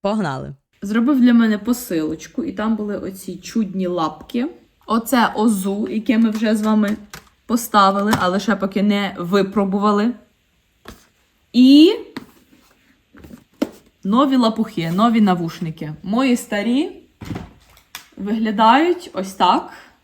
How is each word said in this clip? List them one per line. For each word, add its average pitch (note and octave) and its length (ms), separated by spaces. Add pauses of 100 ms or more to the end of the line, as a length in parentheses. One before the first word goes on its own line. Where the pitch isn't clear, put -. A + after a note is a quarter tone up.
Погнали! C#3+ 540 (280)
Зробив A#3 380
для A#3+ 140
мене A3 240
посилочку, F3 840
і - 80
там G#3+ 240
були G#3 220
оці F#3 380
чудні F#3+ 500
лапки. F3+ 600 (400)
Оце A3+ 500
Озу, G#3 520
яке A3 300
ми A3+ 120
вже G#3+ 260
з G#3 60
вами G#3+ 340 (500)
поставили, G3+ 760
але F#3 200
ще G3 160
поки G3 260
не G3+ 360
випробували. G3+ 920 (1400)
І C#4+ 400 (2000)
нові C4 320
лапухи, A3 540
нові A3 300
навушники. E3 720 (100)
Мої A#3+ 340
старі A#3+ 640 (1160)
виглядають A3+ 960
ось F#3+ 200
так. F#3+ 380 (340)